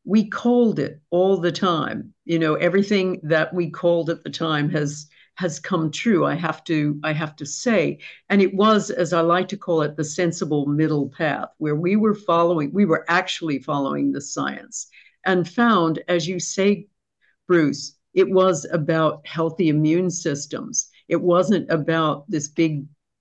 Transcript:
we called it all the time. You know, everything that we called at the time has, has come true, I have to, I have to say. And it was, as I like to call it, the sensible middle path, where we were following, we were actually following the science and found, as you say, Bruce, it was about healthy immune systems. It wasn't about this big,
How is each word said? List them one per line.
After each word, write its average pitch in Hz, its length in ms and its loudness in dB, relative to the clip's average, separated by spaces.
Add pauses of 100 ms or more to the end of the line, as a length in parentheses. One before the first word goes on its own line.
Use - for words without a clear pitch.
we 208 240 2
called 240 500 2
it - 300 -6
all 185 280 4
the 170 140 0
time. 165 640 -2 (120)
You 165 140 0
know, 156 160 2
everything 185 680 2
that 156 300 0
we 175 160 -2
called 170 400 0
at 165 140 -6
the - 60 -12
time 151 400 -2
has, 147 380 -4 (280)
has 180 240 -4
come 160 320 -2
true, 175 340 2
I 147 100 0
have 165 300 -6
to, 151 380 0
I 156 80 -2
have 151 260 -4
to 151 80 -12
say. 165 540 -2 (300)
And 202 120 4
it 190 120 2
was, 208 360 2
as 175 240 -2
I 165 80 2
like 180 280 2
to 202 80 -8
call 165 240 -2
it, 151 160 -4
the 156 60 -2
sensible 156 640 -2
middle 147 440 0
path, 147 480 -4
where 151 180 -2
we 175 200 0
were 214 200 2
following, 170 560 0
we 202 140 2
were 160 240 0
actually 170 500 -2
following 143 520 -2
the 139 100 -6
science - 640 -8 (380)
and 180 240 0
found, 185 580 2
as 170 200 0
you 180 120 -4
say, 202 480 0 (600)
Bruce, 160 480 2 (180)
it 185 160 4
was 185 420 2
about 160 560 0
healthy 160 420 0
immune 156 400 2
systems. - 800 -6 (180)
It 165 140 0
wasn't 175 500 2
about 160 580 -2
this 151 180 -4
big, 156 380 -2 (360)